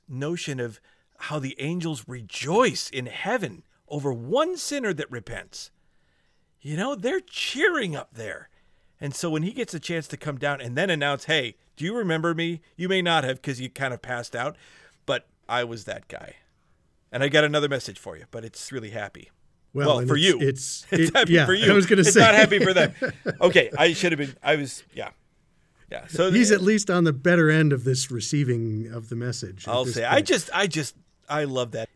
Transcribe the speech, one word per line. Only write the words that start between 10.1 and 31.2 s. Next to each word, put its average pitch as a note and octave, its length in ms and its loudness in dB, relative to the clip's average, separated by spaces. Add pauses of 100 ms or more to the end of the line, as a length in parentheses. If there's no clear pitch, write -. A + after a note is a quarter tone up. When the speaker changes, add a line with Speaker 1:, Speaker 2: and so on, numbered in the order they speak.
Speaker 1:
come C#3+ 220 -10
down C#3+ 220 -4
and A#2+ 160 -10
then F3 140 0
announce, C#3+ 340 -2
"Hey, C3 320 -2 (200)
do D3 80 -8
you G3 120 -4
remember E3+ 380 0
me?" E3+ 260 -4 (160)
You F3+ 120 -6
may F#3 140 0
not E3 220 2
have B2+ 180 -4
'cause C3+ 160 -6
you B2+ 120 -8
kind C3+ 240 -6
of - 80 -12
passed A#2+ 340 -8
out, C3 200 -6 (500)
but C3 220 -4 (200)
I B2 160 -2
was A#2 200 -10
that - 240 -12
guy. - 280 -18 (760)
And B2 120 -4
I C#3 60 0
got D3+ 160 4
another D3 240 0
message B2 300 -6
for E2+ 180 -16
you, D#2 140 -20
but A2+ 140 -12
it's - 260 -16
really A2+ 200 -10
happy. G#2 400 -12 (440)
Speaker 2:
Well, C#3+ 140 0
Speaker 1:
Well, C#3 120 4
Speaker 2:
and B2 80 -2
Speaker 1:
for C3+ 80 2
Speaker 2:
it's, D3+ 80 2
Speaker 1:
you. E3+ 160 4
Speaker 2:
it's, C#3 480 -4
Speaker 1:
<laughs> - 20 -20
It's E3 200 2
Speaker 2:
it, D#3+ 60 -2
Speaker 1:
happy F3 180 4
Speaker 2:
yeah, D#3 120 6
Speaker 1:
for - 80 2
you. A2+ 180 4
Speaker 2:
I - 20 6
was G3+ 120 6
gonna G3 160 6
Speaker 1:
It's F3+ 100 6
Speaker 2:
say. - 80 8
Speaker 1:
not A3 140 10
happy G#3 240 6
for F#3+ 160 4
them. E3 260 4
Speaker 2:
<laughs> - 400 -6
Speaker 1:
Okay, E3+ 360 6
I E3 160 6
should F3 200 0
have D3+ 60 0
been, C#3 240 -6
I D3+ 140 4
was, C#3+ 260 -8 (100)
yeah. - 180 -10 (800)
Yeah. - 160 -12
So E3+ 240 0
Speaker 2:
He's G#3+ 200 6
Speaker 1:
the G#3+ 60 6
Speaker 2:
at F#3 60 -4
least G3+ 280 2
on F3 140 4
the D#3+ 80 4
better D#3 380 4
end D#3 220 4
of A#2+ 120 0
this B2+ 260 -2
receiving A#2 800 -2
of A2+ 160 -12
the A#2+ 80 -8
message A2+ 500 -8
at G#2+ 80 -4
Speaker 1:
I'll B2+ 100 0
Speaker 2:
this B2 100 -4
Speaker 1:
say, A2+ 100 -2
I B2+ 120 2
Speaker 2:
point. D4+ 100 4
Speaker 1:
just, B3 280 0
I G3 120 2
just, D3+ 280 -6 (340)